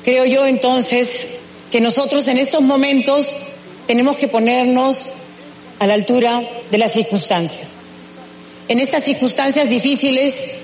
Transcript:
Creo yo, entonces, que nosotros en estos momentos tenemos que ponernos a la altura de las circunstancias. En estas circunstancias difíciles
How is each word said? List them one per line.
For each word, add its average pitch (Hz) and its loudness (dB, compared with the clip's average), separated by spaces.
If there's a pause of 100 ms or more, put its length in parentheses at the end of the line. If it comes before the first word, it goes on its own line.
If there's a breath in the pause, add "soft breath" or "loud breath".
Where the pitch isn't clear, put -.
Creo 254 2
yo, 269 4
entonces, 247 0 (420)
que 233 2
nosotros 269 0
en 254 2
estos 277 2
momentos 277 2 (500)
tenemos 254 2
que 285 -2
ponernos 247 0 (680)
a 202 0
la 208 4
altura 240 2 (280)
de 208 2
las 220 2
circunstancias. 196 -2 (1000)
En 233 0
estas 269 0
circunstancias 269 0
difíciles 269 0 (180)